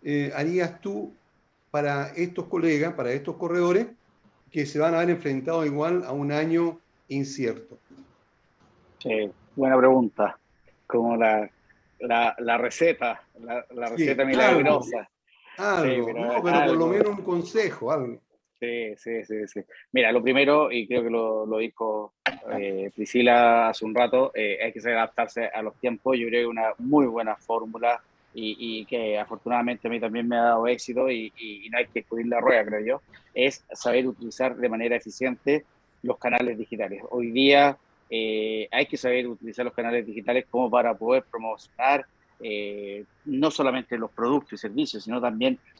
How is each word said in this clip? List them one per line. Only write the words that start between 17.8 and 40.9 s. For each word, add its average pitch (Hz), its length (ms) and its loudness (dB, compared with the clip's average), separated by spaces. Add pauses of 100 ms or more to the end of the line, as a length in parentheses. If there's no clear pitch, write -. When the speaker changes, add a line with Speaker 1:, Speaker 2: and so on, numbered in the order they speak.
Speaker 1:
algo. 123 280 -4 (760)
Speaker 2:
Sí, 113 280 -8
sí, - 0 -
sí, 107 220 -6
sí. 101 140 -10 (320)
Mira, 120 180 4
lo 117 120 4
primero, 139 500 4
y 117 140 -2
creo 123 160 0
que 117 80 0
lo, 110 340 0
lo 110 140 -2
dijo, 110 560 -4 (440)
eh, 98 360 -4
Priscila 117 760 6
hace 110 160 -4
un 110 100 -6
rato, 127 400 2
eh, 107 280 -2
hay 113 100 -4
que 110 80 -14
saber 117 180 -2
adaptarse 113 480 -2
a 110 160 -6
los 107 140 -8
tiempos. 123 420 -2
Yo 117 100 -4
creo 120 140 0
que 117 80 -2
una 113 280 -2
muy 135 280 4
buena 113 300 -4
fórmula 113 680 -2 (300)
y, 110 260 -6
y 113 280 -8
que 110 320 -2
afortunadamente 120 680 -4
a 113 40 -2
mí 117 100 -4
también 117 260 -4
me 120 100 0
ha 117 60 2
dado 117 240 4
éxito 127 440 0
y, 110 260 -6
y, 104 300 -14
y 110 40 -14
no 120 80 -2
hay 120 80 2
que 117 140 -6
descubrir 117 260 -6
la 120 140 0
rueda, 120 240 4
creo 107 160 -4
yo, 123 220 -2 (320)
es 131 380 -2
saber 127 360 0
utilizar 120 480 -6
de 120 120 -2
manera 117 280 -2
eficiente 131 680 -2 (380)
los 123 160 -2
canales 120 400 -2
digitales. 101 520 -8
Hoy 120 200 -2
día, 139 460 6 (340)
eh, 110 600 -2
hay 135 160 0
que 147 100 -8
saber 123 300 0
utilizar 113 380 -8
los 120 100 -6
canales 117 320 -2
digitales 117 440 -2
como 120 200 0
para 117 240 2